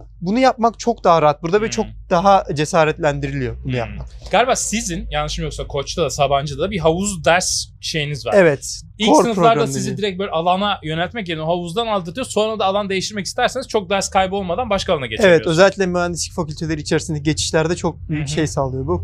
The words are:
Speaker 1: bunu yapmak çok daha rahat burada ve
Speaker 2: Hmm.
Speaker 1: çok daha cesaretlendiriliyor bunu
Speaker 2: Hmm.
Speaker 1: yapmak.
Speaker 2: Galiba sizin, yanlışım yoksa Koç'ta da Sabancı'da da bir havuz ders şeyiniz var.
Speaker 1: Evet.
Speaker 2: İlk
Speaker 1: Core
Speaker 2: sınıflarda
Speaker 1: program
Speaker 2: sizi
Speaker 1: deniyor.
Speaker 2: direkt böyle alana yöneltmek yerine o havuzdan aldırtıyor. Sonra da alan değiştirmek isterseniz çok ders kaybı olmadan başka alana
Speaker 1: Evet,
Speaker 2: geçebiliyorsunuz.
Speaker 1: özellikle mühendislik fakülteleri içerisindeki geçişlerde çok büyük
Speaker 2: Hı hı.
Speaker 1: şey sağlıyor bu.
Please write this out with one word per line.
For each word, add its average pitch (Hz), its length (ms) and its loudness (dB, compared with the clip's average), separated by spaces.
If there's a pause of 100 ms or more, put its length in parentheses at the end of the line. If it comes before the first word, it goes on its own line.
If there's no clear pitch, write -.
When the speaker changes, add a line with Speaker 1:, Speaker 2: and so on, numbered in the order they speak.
(220)
Speaker 1:
bunu 196 180 0
yapmak 233 400 2
çok - 240 -2
daha 170 180 6
rahat 151 220 2
burada 185 180 2
ve 214 40 -2
Speaker 2:
Hmm. - 40 -4
Speaker 1:
çok 214 160 -2 (240)
daha 190 340 4 (100)
cesaretlendiriliyor 143 1120 0
bunu 135 80 -4
Speaker 2:
Hmm. 127 80 -2
Speaker 1:
yapmak. - 280 -8 (240)
Speaker 2:
Galiba 233 240 2
sizin, 214 560 -6
yanlışım 151 320 -4
yoksa 143 240 -8
Koç'ta 143 360 -6
da 139 60 0
Sabancı'da 139 540 0
da 196 80 -4
bir 202 80 -4
havuz 170 460 0
ders 175 400 2 (160)
şeyiniz 147 440 -6
var. - 120 -2
Speaker 1:
Evet. 160 440 2 (160)
Speaker 2:
İlk 214 120 2
Speaker 1:
Core 311 140 8
Speaker 2:
sınıflarda 185 300 4
Speaker 1:
program 147 140 2
Speaker 2:
sizi 135 180 -4
Speaker 1:
deniyor. - 120 -4
Speaker 2:
direkt 190 220 -4
böyle 196 120 -4
alana 180 520 0
yöneltmek 170 460 -6
yerine 156 140 -4
o 156 40 -4
havuzdan 175 400 -2
aldırtıyor. 196 400 -4
Sonra 214 320 -2
da 202 60 0
alan 196 240 0
değiştirmek 190 360 -4
isterseniz 247 420 -2
çok 196 220 -2
ders 196 200 -2
kaybı 190 260 2
olmadan 202 340 -4
başka 190 240 0
alana 139 120 -2
Speaker 1:
Evet, 110 60 -6
Speaker 2:
geçebiliyorsunuz. 180 400 4
Speaker 1:
özellikle 190 340 4
mühendislik 175 480 -2
fakülteleri 156 480 -4
içerisindeki 151 420 -2
geçişlerde 160 520 0
çok - 340 -6
büyük 151 180 -2
Speaker 2:
Hı 139 40 -6
hı. 151 40 -4
Speaker 1:
şey 156 120 0
sağlıyor 135 400 -4
bu. 175 160 -2